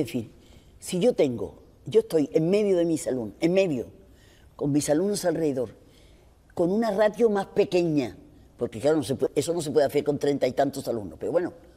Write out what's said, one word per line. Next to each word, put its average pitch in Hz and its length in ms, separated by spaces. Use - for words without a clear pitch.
decir, 117 260
si 180 200
yo 240 140
tengo, 113 460
yo 170 140
estoy 165 340
en 160 160
medio 196 280
de 170 80
mis 160 220
alumnos, 113 320
en 170 140
medio, 156 340
con 143 160
mis 147 180
alumnos 185 360
alrededor, 147 500
con 175 180
una 220 200
ratio 214 380
más 196 180
pequeña, 160 680
porque 113 220
claro, 151 180
no 139 60
se 127 120
puede, - 200
eso 151 180
no 175 80
se 143 100
puede 143 140
hacer 139 180
con 147 160
treinta 143 280
y 127 60
tantos 139 340
alumnos, 104 320
pero 104 120
bueno, 165 220